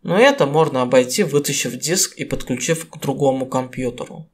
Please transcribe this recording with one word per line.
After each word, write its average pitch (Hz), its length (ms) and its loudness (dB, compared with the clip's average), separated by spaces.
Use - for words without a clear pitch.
но 185 140 0
это 262 300 4
можно 143 340 2
обойти, 127 420 4
вытащив 143 540 -2
диск - 380 -2
и 139 100 -6
подключив 135 640 -4
к - 100 -18
другому 135 460 0
компьютеру. 127 880 -6